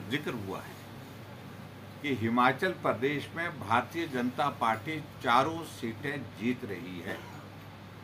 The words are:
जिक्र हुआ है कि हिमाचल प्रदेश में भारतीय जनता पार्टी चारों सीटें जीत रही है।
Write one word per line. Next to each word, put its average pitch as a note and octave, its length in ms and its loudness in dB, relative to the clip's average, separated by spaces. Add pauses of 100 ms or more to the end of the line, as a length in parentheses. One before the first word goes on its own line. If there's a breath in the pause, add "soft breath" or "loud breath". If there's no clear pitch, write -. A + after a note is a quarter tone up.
जिक्र D3 220 0
हुआ F#2+ 300 -4
है - 120 -12 (1300)
कि C#3+ 140 0
हिमाचल B2 560 6
प्रदेश C3+ 640 2
में E3 240 -4
भारतीय B2 480 2
जनता C3 420 2
पार्टी B2+ 540 2 (200)
चारों C#3 400 6
सीटें C#3 580 -4
जीत A#2 440 -2
रही F2+ 340 -6
है। F2+ 200 -6 (840)